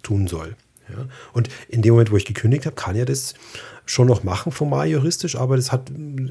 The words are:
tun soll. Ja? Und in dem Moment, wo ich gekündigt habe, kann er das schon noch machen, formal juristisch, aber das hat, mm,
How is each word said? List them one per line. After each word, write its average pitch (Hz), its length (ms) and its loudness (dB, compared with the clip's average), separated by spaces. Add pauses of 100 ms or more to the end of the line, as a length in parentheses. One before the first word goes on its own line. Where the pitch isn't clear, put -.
tun 101 260 0
soll. 82 260 -8 (360)
Ja? 120 160 -10 (260)
Und 120 160 0 (200)
in 117 120 -2
dem 110 140 6
Moment, 113 180 6
wo 104 60 6
ich - 80 -2
gekündigt 123 400 0
habe, 156 100 -8
kann 92 180 -6
er 120 120 -2
das 131 280 -4 (520)
schon 123 200 2
noch 120 180 4
machen, 92 280 -4
formal 147 360 -2
juristisch, 156 480 -2
aber 127 200 2
das 127 160 0
hat, 127 180 -2
mm, 139 400 -8